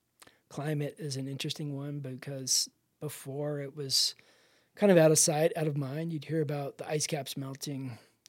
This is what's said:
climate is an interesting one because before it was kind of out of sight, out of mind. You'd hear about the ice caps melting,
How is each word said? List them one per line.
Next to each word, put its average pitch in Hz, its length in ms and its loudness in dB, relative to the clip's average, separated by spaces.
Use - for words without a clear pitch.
climate 147 500 -2
is 143 180 -6
an 135 100 -4
interesting 147 500 -6
one 147 220 -6
because 131 680 -2
before 147 600 -6
it 139 160 -10
was - 380 0
kind 202 160 8
of 175 40 10
out 160 140 10
of 156 80 6
sight, 160 380 4
out 156 100 0
of 147 100 0
mind. 147 360 -4
You'd 147 140 -6
hear 160 140 0
about 143 380 -4
the - 100 -10
ice 156 200 -2
caps 143 280 -4
melting, 135 640 -8